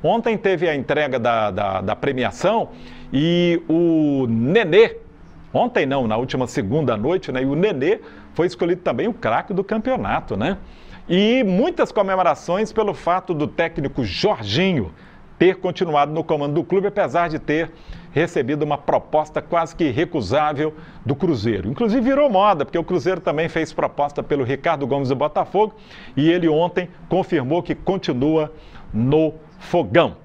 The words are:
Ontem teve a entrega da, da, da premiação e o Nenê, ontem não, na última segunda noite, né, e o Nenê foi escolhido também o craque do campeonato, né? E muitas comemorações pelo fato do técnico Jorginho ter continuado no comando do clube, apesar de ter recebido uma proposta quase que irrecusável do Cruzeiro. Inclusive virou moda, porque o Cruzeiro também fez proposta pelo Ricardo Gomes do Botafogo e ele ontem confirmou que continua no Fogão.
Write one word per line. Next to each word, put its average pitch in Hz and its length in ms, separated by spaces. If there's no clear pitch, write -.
Ontem 220 340
teve 185 300
a 151 80
entrega 139 420
da, 113 320
da, 95 300
da 101 160
premiação 139 760
e 170 560
o 156 580
Nenê, 165 720
ontem 180 320
não, 135 200
na 107 120
última 127 300
segunda 123 500
noite, 151 340
né, 127 120
e - 20
o 147 100
Nenê 180 460
foi 165 120
escolhido 175 360
também 151 260
o 233 60
craque 135 400
do 185 100
campeonato, 170 720
né? 160 220
E 220 380
muitas 220 480
comemorações 185 800
pelo 208 200
fato 180 400
do 156 140
técnico 139 560
Jorginho 117 880
ter 180 200
continuado 151 540
no 160 120
comando 147 320
do 165 80
clube, 190 240
apesar 170 420
de 151 80
ter 156 340
recebido 151 520
uma 147 140
proposta - 640
quase 170 340
que 175 80
irrecusável 151 920
do 135 100
Cruzeiro. 110 540
Inclusive 226 320
virou 269 280
moda, 190 360
porque - 120
o 165 60
Cruzeiro 180 380
também 160 260
fez 160 240
proposta 147 520
pelo 143 200
Ricardo 139 440
Gomes 139 220
do 135 60
Botafogo 147 600
e 156 160
ele 165 180
ontem 175 400
confirmou 165 540
que 170 140
continua 156 760
no 147 420
Fogão. 160 640